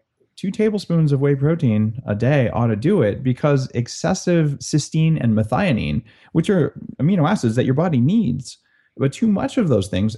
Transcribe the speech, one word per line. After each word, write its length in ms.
two 160
tablespoons 600
of 80
whey 160
protein 720
a 100
day 340
ought 180
to 80
do 260
it, 220
because 500
excessive 840
cysteine 640
and 120
methionine, 720
which 160
are 240
amino 300
acids 260
that 100
your 100
body 240
needs, 580
but 140
too 160
much 300
of 120
those 180
things 300